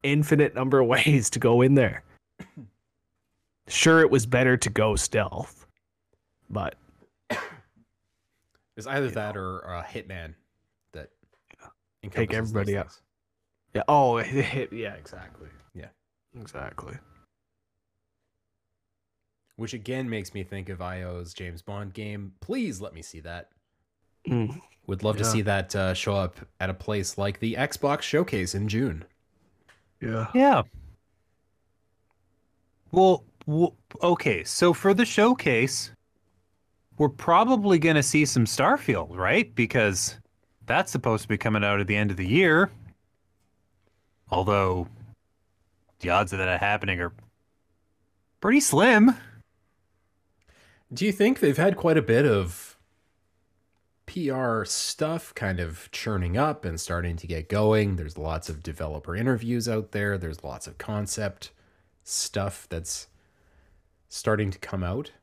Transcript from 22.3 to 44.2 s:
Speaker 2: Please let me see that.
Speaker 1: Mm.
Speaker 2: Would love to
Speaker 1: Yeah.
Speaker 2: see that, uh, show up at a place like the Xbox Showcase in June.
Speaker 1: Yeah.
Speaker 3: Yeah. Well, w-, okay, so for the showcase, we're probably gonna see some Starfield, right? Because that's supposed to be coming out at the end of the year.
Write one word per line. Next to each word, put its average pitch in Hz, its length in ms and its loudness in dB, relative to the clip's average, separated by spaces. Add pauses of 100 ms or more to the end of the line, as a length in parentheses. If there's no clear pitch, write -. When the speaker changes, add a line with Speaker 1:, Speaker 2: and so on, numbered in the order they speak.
Speaker 2:
Please 208 400 -6
let 95 140 -14
me 80 80 -18
see - 180 -18
that. 85 300 -16 (760)
Speaker 1:
Mm. 120 360 -4 (260)
Speaker 2:
Would 98 160 -8
love 107 140 0
to 107 80 -2
Speaker 1:
Yeah. 110 40 2
Speaker 2:
see 110 120 0
that, 98 340 -2
uh, 95 180 0
show 101 220 -2
up 95 220 -4 (240)
at 95 80 -4
a 95 40 -6
place 101 440 -6
like 98 220 -4
the 113 160 -4
Xbox 143 480 -2
Showcase 135 520 -2
in 104 140 -4
June. 101 340 -2 (960)
Speaker 1:
Yeah. 113 340 -4
Speaker 3:
Yeah. 254 280 6 (2250)
Well, 185 320 6 (220)
w-, 160 280 2 (280)
okay, 147 420 0
so - 300 4
for 196 200 2
the 220 120 4
showcase, 165 840 2 (1080)
we're 147 120 2
probably 202 680 4
gonna 156 240 4
see 151 220 4
some 123 200 2
Starfield, 131 680 0
right? 110 400 0
Because 107 640 0 (480)
that's - 260 0
supposed 113 320 -2
to - 40 -16
be 107 100 -2
coming 107 260 0
out 101 160 2
at 98 80 -2
the 104 80 0
end 104 160 0
of 90 60 -4
the 92 100 -4
year. 170 440 4 (1600)